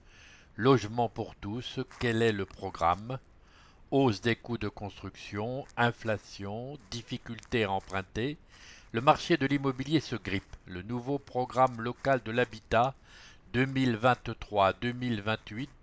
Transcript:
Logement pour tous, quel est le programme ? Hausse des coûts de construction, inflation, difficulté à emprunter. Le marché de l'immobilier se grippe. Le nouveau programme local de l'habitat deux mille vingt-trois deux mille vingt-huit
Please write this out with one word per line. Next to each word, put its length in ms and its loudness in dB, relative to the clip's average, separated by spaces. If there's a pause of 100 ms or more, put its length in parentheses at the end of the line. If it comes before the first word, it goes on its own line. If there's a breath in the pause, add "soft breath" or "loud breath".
(560 loud breath)
Logement 540 4
pour 240 -8
tous, 460 -8 (200)
quel 220 2
est 100 4
le 140 -2
programme ? 720 -2 (720 soft breath)
Hausse 320 4
des 140 2
coûts 240 -6
de 100 -4
construction, 960 -8 (120)
inflation, 1000 -2 (140)
difficulté 720 -4
à 80 2
emprunter. 680 -4 (560 loud breath)
Le 80 -2
marché 340 4
de 100 2
l'immobilier 540 0
se 160 -6
grippe. 400 -6 (100)
Le 160 -10
nouveau 380 -4
programme 600 0
local 420 0
de 80 -6
l'habitat 640 0 (580 loud breath)
deux 120 2
mille 320 2
vingt-trois 760 2
deux 200 -4
mille 280 -2
vingt-huit 480 -4 (140)